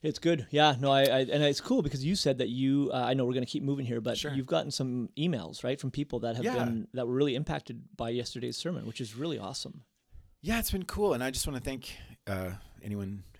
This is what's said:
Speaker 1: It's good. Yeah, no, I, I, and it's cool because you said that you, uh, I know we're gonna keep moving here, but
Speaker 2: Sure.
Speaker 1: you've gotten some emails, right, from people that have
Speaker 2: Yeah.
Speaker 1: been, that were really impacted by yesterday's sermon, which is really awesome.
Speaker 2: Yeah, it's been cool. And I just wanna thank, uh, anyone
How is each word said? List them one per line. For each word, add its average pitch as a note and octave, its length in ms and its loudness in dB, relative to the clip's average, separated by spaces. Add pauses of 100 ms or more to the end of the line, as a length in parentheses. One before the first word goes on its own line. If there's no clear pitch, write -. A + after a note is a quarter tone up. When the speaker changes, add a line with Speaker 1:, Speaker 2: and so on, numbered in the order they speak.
Speaker 1:
It's D#3 160 -2
good. D#3+ 320 4
Yeah, D3 280 6
no, C#3 120 4
I, C3+ 120 8
I, C3 180 6
and C#3 200 2
it's C#3+ 200 4
cool B3 200 2
because C#3 220 -2
you F3+ 120 2
said C3+ 240 2
that A#2 100 2
you, C3+ 440 2
uh, C3 40 0
I B2 160 2
know C3 120 4
we're B2+ 80 2
gonna B2+ 120 0
keep - 180 -4
moving C#3 220 0
here, A#2 160 -2
but A2+ 160 -2
Speaker 2:
Sure. C#3+ 160 -4
Speaker 1:
you've C3+ 120 -2
gotten D#3+ 260 0
some B2 460 -2
emails, C#3 460 -2
right, C3 160 -2
from C3+ 100 -2
people C#3 300 -4
that A#2 160 -2
have B2+ 80 -2
Speaker 2:
Yeah. G#3 220 0
Speaker 1:
been, A#2 280 -2
that B2 140 -2
were B2 80 0
really C#3 180 4
impacted C#3+ 640 -6
by A#2 140 -4
yesterday's A#2+ 480 -4
sermon, D3+ 280 -4
which A2+ 140 -8
is A2 160 -6
really C#3 240 -4
awesome. B2+ 460 -10 (560)
Speaker 2:
Yeah, A3 180 0
it's - 100 -2
been F#3+ 160 -2
cool. G3 280 2
And B2 100 0
I C3 80 0
just - 160 -2
wanna C3 140 -4
thank, - 360 -8 (300)
uh, F#2+ 280 -4 (280)
anyone G2+ 400 -6 (160)